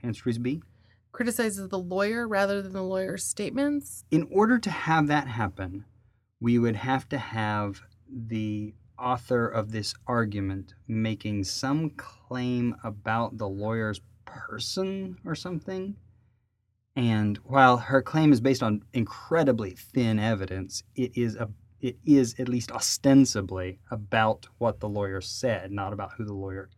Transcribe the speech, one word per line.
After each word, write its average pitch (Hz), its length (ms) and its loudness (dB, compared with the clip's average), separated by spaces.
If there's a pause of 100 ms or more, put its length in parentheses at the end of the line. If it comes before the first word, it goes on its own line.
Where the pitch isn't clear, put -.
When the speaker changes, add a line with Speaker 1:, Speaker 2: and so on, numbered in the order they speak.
Speaker 1:
Answer 117 200 -6
choice 117 140 0
B? 127 240 -4 (500)
Speaker 2:
Criticizes 220 560 -4
the 185 120 -4
lawyer 202 480 -2
rather 202 340 2
than 190 120 -10
the 190 100 -4
lawyer's 190 420 -4
statements. 285 840 -4
Speaker 1:
In 156 200 2
order 220 280 6
to 214 100 -4
have 160 380 2
that 143 200 2
happen, 98 560 -4 (560)
we 120 200 4
would 117 180 2
have 131 320 -2
to 143 80 -4
have 107 640 -4 (280)
the 107 640 -6 (240)
author 123 500 0
of 110 240 -4
this 110 220 -6 (140)
argument 101 680 -2 (120)
making 107 560 -2
some 143 460 -2
claim 123 960 -4
about 110 540 -2
the 104 120 -4
lawyer's 107 500 -2 (240)
person 190 1000 -8
or 165 100 -6
something. 190 600 -8 (1000)
And 107 480 2
while 127 340 8
her 127 260 2
claim 156 280 6
is 123 80 8
based 127 220 2
on 107 220 0 (100)
incredibly 120 760 2
thin 113 480 0
evidence, 95 640 -2 (120)
it 123 220 -4
is 117 180 0
a, 113 140 -6 (320)
it 123 240 -4
is 135 320 6
at 127 100 -4
least 123 240 -2
ostensibly 104 1080 4 (100)
about 110 560 0 (140)
what 113 200 -2
the 107 80 -6
lawyer 101 340 -4
said, 101 500 -4
not 101 200 -6
about 101 220 -8
who 113 100 -10
the 104 120 -8
lawyer 95 420 -8